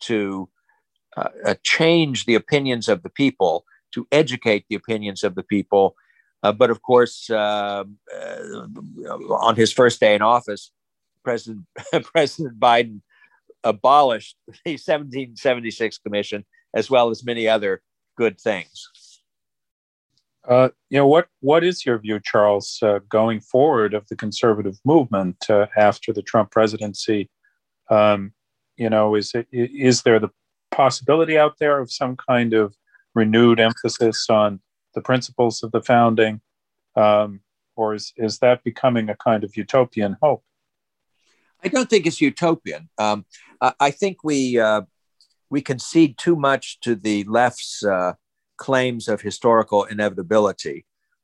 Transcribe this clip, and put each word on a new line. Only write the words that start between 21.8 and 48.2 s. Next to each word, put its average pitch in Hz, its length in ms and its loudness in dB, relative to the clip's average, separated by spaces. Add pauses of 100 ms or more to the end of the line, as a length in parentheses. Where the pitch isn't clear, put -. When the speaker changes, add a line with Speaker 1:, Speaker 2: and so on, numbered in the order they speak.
Speaker 2:
your 120 140 -2
view, 107 240 -6
Charles, 104 580 0
uh, 104 280 0
going 110 320 0
forward 127 540 0
of 104 140 -6
the 110 60 -14
conservative 104 680 -2
movement, 113 520 0 (120)
uh, 104 180 2 (100)
after 104 360 2
the 101 100 -8
Trump 107 300 -2
presidency? 107 760 -2 (600)
Um, 104 420 2 (440)
you 117 120 -4
know, 107 280 2
is 101 180 -4
it, 117 180 -6
i-, 123 220 -2
is 131 280 2
there 113 180 4
the 104 100 -2 (400)
possibility 151 640 0
out 151 220 2
there 147 220 0
of 120 100 -8
some 127 260 -6
kind 120 360 -2
of 107 240 0 (400)
renewed 113 420 6
emphasis 113 720 0
on 104 300 2 (340)
the 110 60 -8
principles 127 640 -2
of 113 80 -8
the 113 100 -2
founding? 113 580 2 (540)
Um, 104 460 2 (340)
or 110 200 -4
is, - 220 -12
is 110 220 -4
that 123 240 2
becoming 117 480 -2
a 104 60 -8
kind 110 260 0
of 101 140 -12
utopian 107 640 -2
hope? 143 220 0 (1200)
Speaker 1:
I 190 40 -6
don't 254 220 -2
think 175 160 2
it's - 140 -2
utopian. 127 680 -2 (100)
Um, 107 280 -2 (340)
I, 127 200 2
I 143 100 4
think 196 320 -4
we, 131 380 0
uh, 107 220 2 (680)
we 143 100 -4
concede 139 580 0
too 170 180 0
much 139 460 -2
to 117 120 -2
the 101 300 -4
left's, 117 580 -2
uh, 90 300 -2 (460)